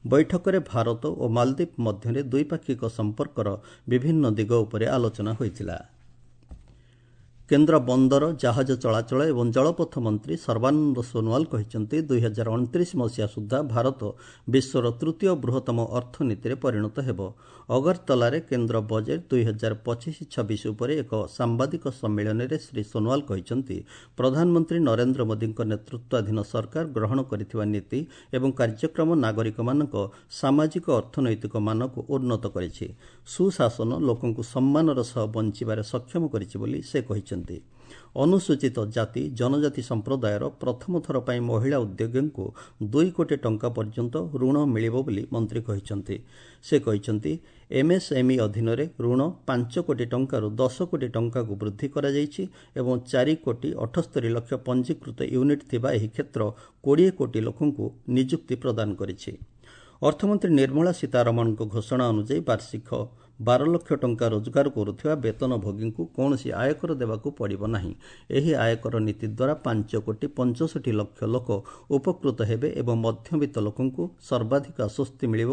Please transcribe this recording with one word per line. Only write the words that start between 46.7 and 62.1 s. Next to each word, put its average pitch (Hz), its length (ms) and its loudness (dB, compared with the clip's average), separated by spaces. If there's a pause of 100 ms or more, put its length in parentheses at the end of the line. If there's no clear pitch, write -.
କହିଛନ୍ତି, 107 460 0 (480)
ଏମ୍ଏସ୍ଏମ୍ଇ 135 680 4
ଅଧୀନରେ 113 400 0 (200)
ଋଣ 123 160 4 (260)
ପାଞ୍ଚ 120 260 -2 (140)
କୋଟି 120 260 0
ଟଙ୍କାରୁ 123 340 -2 (120)
ଦଶ 131 180 2 (120)
କୋଟି 135 260 -2
ଟଙ୍କାକୁ 117 460 -2
ବୃଦ୍ଧି 107 320 -4
କରାଯାଇଛି 147 500 -2 (360)
ଏବଂ 127 140 0 (180)
ଚାରି 139 220 4 (120)
କୋଟି 127 240 -2 (160)
ଅଠସ୍ତରୀ 123 500 -2
ଲକ୍ଷ 117 160 -6 (160)
ପଞ୍ଜୀକୃତ 127 520 -2 (140)
ୟୁନିଟ୍ 143 380 2
ଥିବା 120 260 0
ଏହି 110 160 0
କ୍ଷେତ୍ର - 280 -4 (440)
କୋଡ଼ିଏ 165 340 6
କୋଟି 117 280 0
ଲୋକଙ୍କୁ 123 380 0 (300)
ନିଯୁକ୍ତି 131 480 0
ପ୍ରଦାନ 110 260 0 (120)
କରିଛି। - 300 -8 (720)
ଅର୍ଥମନ୍ତ୍ରୀ 185 580 2
ନିର୍ମଳା 143 400 4
ସୀତାରମଣଙ୍କ 117 600 2 (120)
ଘୋଷଣା 123 380 0